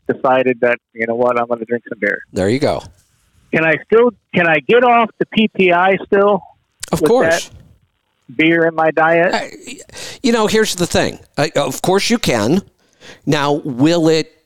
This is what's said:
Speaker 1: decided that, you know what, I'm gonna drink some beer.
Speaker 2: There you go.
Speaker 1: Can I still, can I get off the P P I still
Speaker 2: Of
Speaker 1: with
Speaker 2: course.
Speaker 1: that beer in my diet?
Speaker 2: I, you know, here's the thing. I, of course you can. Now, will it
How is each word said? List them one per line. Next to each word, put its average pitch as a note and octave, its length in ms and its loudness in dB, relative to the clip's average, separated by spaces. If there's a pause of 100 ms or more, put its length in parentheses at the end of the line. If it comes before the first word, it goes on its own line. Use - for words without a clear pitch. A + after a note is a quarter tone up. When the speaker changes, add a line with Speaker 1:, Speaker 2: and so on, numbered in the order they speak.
Speaker 1:
decided B2+ 540 0
that, A#2+ 180 0 (140)
you A2+ 120 -8
know A#2 80 -4
what, A#2+ 260 0
I'm A#2+ 60 -2
gonna A#2+ 200 -6
drink A#2 220 -6
some A2 120 -12
beer. G2+ 240 -4 (100)
Speaker 2:
There F#2+ 160 -2
you B2 80 0
go. F#2+ 240 -2 (720)
Speaker 1:
Can D#3+ 100 0
I D#3+ 120 2 (100)
still, A#3 280 2 (200)
can F3 140 2
I D#3 200 2
get A#3+ 160 4
off A#3 360 2
the E3+ 80 -2
P A3 200 0
P F#3 240 0
I F#3 240 2 (120)
still G3+ 340 2 (500)
Speaker 2:
Of - 100 -2
Speaker 1:
with D3+ 100 2
Speaker 2:
course. A3+ 380 0
Speaker 1:
that - 60 -20 (800)
beer D#3+ 300 2
in E3 80 0
my D#3+ 160 0
diet? E3 420 2
Speaker 2:
I, - 200 -6 (720)
you A#3 80 2
know, A3 160 2
here's G#3+ 260 0
the F3+ 140 -4
thing. D#3 320 -2 (180)
I, D3+ 180 -2
of C#3 280 -4
course F#3+ 260 0
you A#3 80 2
can. C3 460 0 (640)
Now, D3 260 0
will D#3 540 0
it D#3+ 380 -2